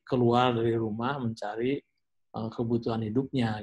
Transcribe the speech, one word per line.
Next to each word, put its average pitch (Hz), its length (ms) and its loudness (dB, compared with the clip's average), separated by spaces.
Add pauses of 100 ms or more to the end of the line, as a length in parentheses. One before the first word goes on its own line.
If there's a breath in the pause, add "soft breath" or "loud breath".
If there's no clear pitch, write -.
keluar 123 520 4
dari 113 200 2
rumah, 113 440 -2
mencari, 113 600 -2 (560)
eh, 113 160 -4
kebutuhan 117 520 -2
hidupnya, 117 600 -2